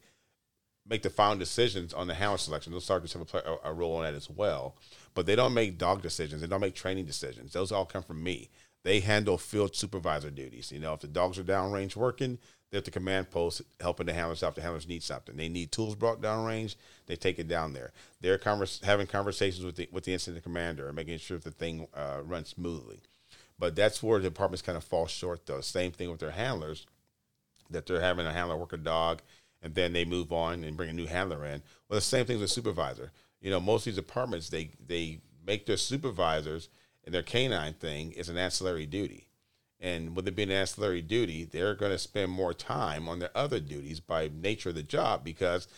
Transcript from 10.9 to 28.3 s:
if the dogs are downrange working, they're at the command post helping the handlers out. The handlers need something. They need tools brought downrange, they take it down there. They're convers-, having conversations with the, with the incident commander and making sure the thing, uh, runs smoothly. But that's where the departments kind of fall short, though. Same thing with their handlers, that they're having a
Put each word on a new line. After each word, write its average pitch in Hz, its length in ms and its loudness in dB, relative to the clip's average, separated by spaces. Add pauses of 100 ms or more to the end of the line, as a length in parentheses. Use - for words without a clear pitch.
if 78 80 -6
the 73 80 -10
dogs 90 300 2
are 98 60 -6
downrange 95 520 0
working, 123 420 0 (320)
they're 98 80 -2
at 95 60 -2
the - 60 -8
command 95 400 0
post 85 320 0 (180)
helping 87 260 0
the 85 60 0
handlers 85 300 -2
out. 80 140 0
The 82 40 -6
handlers 80 260 -4
need 85 160 -6
something. - 340 -8
They 80 120 -2
need 85 240 -4
tools 110 220 0
brought 110 260 2
downrange, 110 540 0 (320)
they 87 100 -2
take 90 220 2
it 82 100 -4
down 80 240 2
there. 64 200 -10 (280)
They're 92 160 6
convers-, 101 480 0
having 101 220 6
conversations 98 580 0
with 87 120 -6
the, 85 140 -6
with 87 140 -6
the 90 80 0
incident 85 320 -4
commander 85 440 -4
and 73 80 -6
making 82 220 -6
sure 87 200 -6
the 80 120 -10
thing, 80 440 -6
uh, 71 300 -4
runs 82 260 -6
smoothly. 78 500 -6 (580)
But 87 180 2
that's 107 260 4
where 110 160 6
the 92 100 2
departments 90 340 2
kind 87 140 -2
of 80 80 -4
fall 82 220 2
short, 85 400 -4
though. 69 140 -4
Same 90 320 0
thing 87 180 -6
with 82 100 -8
their 76 120 -4
handlers, 82 540 -4 (840)
that 85 160 -4
they're 90 140 2
having 87 260 4
a 78 60 0